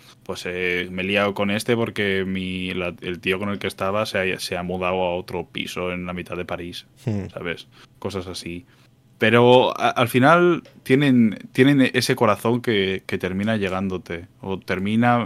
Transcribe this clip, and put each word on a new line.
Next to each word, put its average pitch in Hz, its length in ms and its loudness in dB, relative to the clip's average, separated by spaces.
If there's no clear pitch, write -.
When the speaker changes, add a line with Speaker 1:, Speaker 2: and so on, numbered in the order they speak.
Speaker 1:
pues, 92 220 -10
eh, 90 460 -4
me 92 100 -6
he 92 40 -4
liado 101 280 0
con 101 160 -2
este 110 260 0
porque 104 520 -2
mi, 92 460 -6
la, 90 280 -6
el 90 180 -8
tío - 200 -2
con 101 100 -6
el 101 80 -6
que 98 100 -6
estaba 98 380 -2
se 95 280 -2
ha, 92 60 -6
se - 180 -6
ha 90 60 -6
mudado 90 380 -2
a 87 140 -2
otro 90 340 -8
piso - 420 -6
en 90 140 -8
la 90 80 -8
mitad 87 220 -10
de 87 100 -8
París, 87 400 -10
Speaker 2:
Hmm. 98 280 -4
Speaker 1:
¿sabes? 85 340 -8
Cosas 95 280 -8
así. 87 380 -12
Pero 120 600 6
a-, 117 120 2
al 123 180 0
final 165 540 4
tienen, 127 720 2
tienen 131 400 6
ese 127 220 0
corazón 117 460 2
que, 98 440 0
que 98 120 -4
termina 98 380 -2
llegándote, 92 720 -4
o 95 180 -6
termina 110 680 0